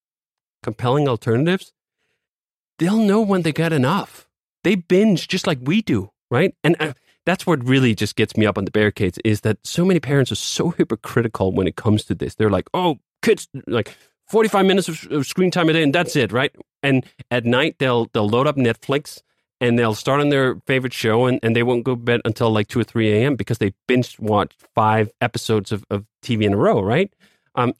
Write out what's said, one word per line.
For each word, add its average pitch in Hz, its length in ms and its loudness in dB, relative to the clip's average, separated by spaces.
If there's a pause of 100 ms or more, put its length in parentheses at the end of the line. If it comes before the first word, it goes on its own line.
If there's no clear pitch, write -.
(640)
compelling 127 440 -2
alternatives, 131 680 -2 (1040)
they'll 185 180 0
know 214 240 2
when 196 220 0
they 160 100 0
get 160 220 -2
enough. 139 520 -2 (380)
They 185 100 2
binge 185 540 2
just - 180 -4
like 156 140 0
we 170 220 0
do, 104 300 -2 (180)
right? 147 240 0 (100)
And, 165 160 4
uh, 151 140 -4 (300)
that's 180 200 -2
what 139 220 0
really 131 260 4
just 104 220 -4
gets - 220 0
me 110 100 4
up 101 100 0
on 98 100 -2
the - 40 -6
barricades, 104 540 0
is 107 160 0
that 107 260 -2
so - 180 -2
many 185 140 2
parents 139 320 0
are 107 60 -4
so - 340 -4
hypocritical 110 800 -2
when 95 160 0
it 82 80 -2
comes 107 300 0
to 104 100 -4
this. 67 220 -6
They're 107 140 2
like, 92 220 -2
"Oh, 170 280 -2 (200)
kids, - 280 0 (180)
like, - 300 -4 (320)
forty-five 208 360 2
minutes 196 240 2
of, 160 220 -12
of 151 160 -2
screen 185 240 0
time 170 180 0
a 156 40 2
day 160 100 2
and 139 100 2
that's 175 220 0
it," 117 160 2
right? 127 240 -2 (300)
And 131 200 2 (280)
at 120 120 -2
night, 123 360 0
they'll, 120 320 0
they'll 107 160 0
load 123 180 2
up 147 80 0
Netflix 139 680 -2 (380)
and 120 160 2
they'll 113 200 0
start 139 240 -2
on 147 80 0
their 131 380 0
favorite 131 260 -2
show 117 340 0
and, 127 160 0
and 117 140 0
they 117 80 2
won't 120 180 0
go 127 140 -2
to 120 40 -10
bed 120 240 0
until, 117 280 0
like, 107 160 0
two 127 100 -4
or 110 60 0
three 110 260 0
A 113 160 2
M 147 80 0
because 113 240 -4
they 98 160 -2 (140)
binge 127 320 0
watched 104 420 -2 (140)
five 110 340 2 (100)
episodes 113 520 -2
of, 101 180 -8
of 104 140 -6 (180)
T 117 140 -4
V 107 80 0
in 101 80 2
a 98 40 2
row, 143 240 2
right? 127 320 0 (440)
Um, 123 240 0